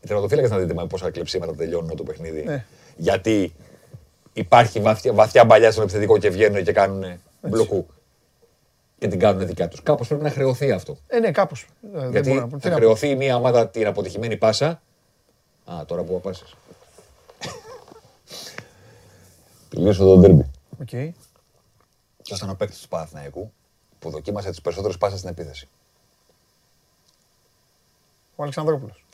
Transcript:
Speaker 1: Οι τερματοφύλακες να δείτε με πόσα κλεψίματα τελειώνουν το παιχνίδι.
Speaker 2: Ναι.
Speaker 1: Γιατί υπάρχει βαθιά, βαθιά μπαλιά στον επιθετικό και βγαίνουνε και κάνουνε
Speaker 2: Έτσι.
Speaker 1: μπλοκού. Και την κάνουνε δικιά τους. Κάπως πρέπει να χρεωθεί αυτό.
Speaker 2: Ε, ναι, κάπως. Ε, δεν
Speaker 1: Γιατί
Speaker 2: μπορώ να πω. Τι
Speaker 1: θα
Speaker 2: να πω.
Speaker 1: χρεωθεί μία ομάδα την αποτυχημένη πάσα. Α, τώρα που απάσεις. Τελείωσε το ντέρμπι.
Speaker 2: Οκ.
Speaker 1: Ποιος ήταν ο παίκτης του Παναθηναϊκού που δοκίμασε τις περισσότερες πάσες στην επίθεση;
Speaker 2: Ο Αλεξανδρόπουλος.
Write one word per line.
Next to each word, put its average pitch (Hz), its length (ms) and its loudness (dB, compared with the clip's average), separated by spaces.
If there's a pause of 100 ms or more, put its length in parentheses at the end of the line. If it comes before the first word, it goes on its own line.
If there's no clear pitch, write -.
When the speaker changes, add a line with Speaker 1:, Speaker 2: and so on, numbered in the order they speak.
Speaker 1:
Οι - 40 -16
τερματοφύλακες 107 420 0
να 107 80 -2
δείτε 90 160 -2
με 85 140 -6
πόσα 87 240 -6
κλεψίματα 82 440 -8
τελειώνουν 82 400 -6
το 76 80 -10
παιχνίδι. 78 400 -10
Speaker 2:
Ναι. 135 220 -8 (300)
Speaker 1:
Γιατί 95 580 -2 (800)
υπάρχει 117 460 2
βαθιά, 110 340 0
βαθιά 110 320 6
μπαλιά 110 260 8
στον 107 120 -2
επιθετικό 104 340 2
και 98 120 2
βγαίνουνε 101 320 2
και 95 100 -2
κάνουνε 98 360 0
Speaker 2:
Έτσι. 87 120 -16 (220)
Speaker 1:
μπλοκού. 110 440 -2 (1120)
Και 110 100 -6
την 95 120 -6
κάνουνε 95 260 2
δικιά 87 220 -6
τους. - 160 -16
Κάπως 143 240 -2
πρέπει 147 160 -6
να 147 60 -2
χρεωθεί 135 420 -2
αυτό. 107 260 -6 (100)
Speaker 2:
Ε, 240 120 -2
ναι, 220 120 0
κάπως. 165 360 -2 (280)
Ε, 160 40 -8
δεν 127 120 -8
Speaker 1:
Γιατί 135 180 0
Speaker 2:
μπορώ 135 120 0
να 120 60 -8
πω. 135 80 -12
Τι 139 60 -12
Speaker 1:
θα 180 80 -4
Speaker 2:
να 165 60 0
πω. 120 60 2
Speaker 1:
χρεωθεί 123 340 2
μία 131 200 -2
ομάδα 120 340 2
την 110 180 -4
αποτυχημένη 101 500 -6
πάσα. 139 440 0 (840)
Α, 82 200 -14
τώρα 85 180 -6
που 87 120 -6
απάσεις. 92 400 -12 (3250)
Τελείωσε 92 300 0
το 95 180 10
ντέρμπι. 90 320 10 (320)
Speaker 2:
Οκ. 123 60 -14 (1400)
Speaker 1:
Ποιος 98 140 -12
ήταν 98 120 -10
ο 95 60 -8
παίκτης 98 260 -8
του - 60 -20
Παναθηναϊκού 80 640 -12 (480)
που 85 100 -14
δοκίμασε 95 400 -8
τις 87 120 -12
περισσότερες 92 360 -6
πάσες 98 220 -2
στην 92 120 -12
επίθεση; 82 360 -14 (2750)
Speaker 2:
Ο 147 80 -10
Αλεξανδρόπουλος. 147 580 -6 (140)